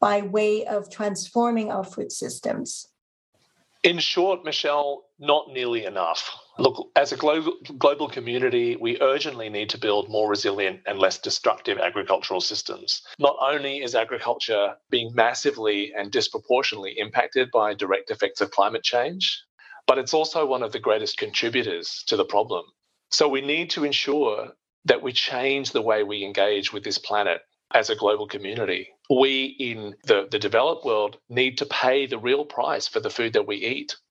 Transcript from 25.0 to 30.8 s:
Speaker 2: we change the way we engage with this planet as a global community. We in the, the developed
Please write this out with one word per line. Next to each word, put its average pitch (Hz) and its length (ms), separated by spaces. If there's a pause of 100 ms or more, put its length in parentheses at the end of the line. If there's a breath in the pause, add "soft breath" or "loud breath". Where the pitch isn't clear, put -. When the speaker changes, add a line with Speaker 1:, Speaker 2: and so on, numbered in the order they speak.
Speaker 2:
we 127 120
change 135 580
the 123 100
way 110 220
we 101 220
engage 101 480
with 101 100
this 104 140
planet 101 420 (340)
as 113 160
a 113 60
global 104 320
community. 98 640 (200)
We 135 500
in 110 360 (100)
the, 98 240
the 110 100
developed 117 460